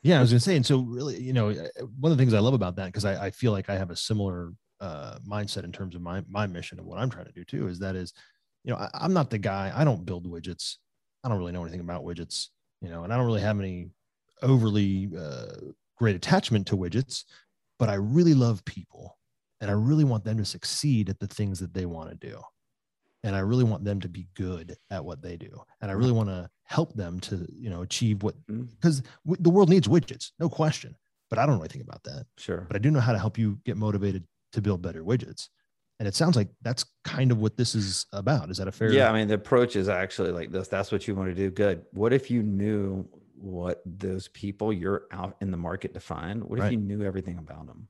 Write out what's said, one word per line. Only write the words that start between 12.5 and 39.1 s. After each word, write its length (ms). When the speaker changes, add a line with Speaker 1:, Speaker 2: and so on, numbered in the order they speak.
Speaker 1:
you 80
know, 140
and 100
I 40
don't 100
really 140
have 180
any 320
overly, 720
uh, 360
great 180
attachment 520
to 100
widgets, 480
but 120
I 40
really 400
love 320
people 540
and 100
I 60
really 280
want 220
them 140
to 60
succeed 640
at 80
the 80
things 320
that 160
they 100
wanna 300
do. 260
And 120
I 40
really 240
want 200
them 180
to 80
be 240
good 420
at 160
what 160
they 160
do. 240
And 120
I 20
really 180
Speaker 2:
Mm. 40
Speaker 1:
wanna 340
help 320
them 240
to, 340
you 160
know, 140
achieve 400
what, 120
Speaker 2:
Mm. 200
Speaker 1:
'cause 220
w-, 120
the 120
world 180
needs 180
widgets, 520
no 100
question, 480
but 80
I 80
don't 120
know 40
anything 220
about 220
that. 200
Speaker 2:
Sure. 240
Speaker 1:
But 160
I 20
do 100
know 100
how 120
to 80
help 180
you 260
get 140
motivated 500
to 80
build 200
better 220
widgets. 460
And 80
it 80
sounds 200
like 140
that's 200
kind 280
of 60
what 200
this 180
is 360
about. 380
Is 80
that 100
a 40
fair? 200
Speaker 2:
Yeah. 200